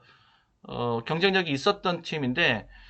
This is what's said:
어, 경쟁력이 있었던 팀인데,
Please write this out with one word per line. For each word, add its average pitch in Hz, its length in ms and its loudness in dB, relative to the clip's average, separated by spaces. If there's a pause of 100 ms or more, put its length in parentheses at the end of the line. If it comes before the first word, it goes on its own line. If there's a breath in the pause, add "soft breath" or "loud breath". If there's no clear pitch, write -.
(680 soft breath)
어, 120 360 -2
경쟁력이 185 460 2
있었던 175 520 0
팀인데, 131 680 0 (220 loud breath)